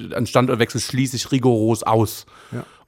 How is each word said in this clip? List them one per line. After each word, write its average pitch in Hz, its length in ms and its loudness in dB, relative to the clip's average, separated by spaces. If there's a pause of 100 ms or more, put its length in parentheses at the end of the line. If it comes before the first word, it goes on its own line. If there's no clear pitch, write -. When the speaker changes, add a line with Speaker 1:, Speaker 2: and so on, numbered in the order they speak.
(160)
Speaker 1:
ein 123 120 -2
Standortwechsel 123 520 2
schließe 131 380 -4
ich - 160 -8
rigoros 117 500 2
aus. 110 420 2 (280)
Speaker 2:
Ja. 120 100 -10 (240)